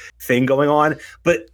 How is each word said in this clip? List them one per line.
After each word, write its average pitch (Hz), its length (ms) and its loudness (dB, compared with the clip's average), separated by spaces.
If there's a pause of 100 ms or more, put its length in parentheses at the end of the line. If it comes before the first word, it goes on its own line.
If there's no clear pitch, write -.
(220)
thing 127 240 0
going 135 240 0
on. 151 260 2 (280)
But 170 300 -2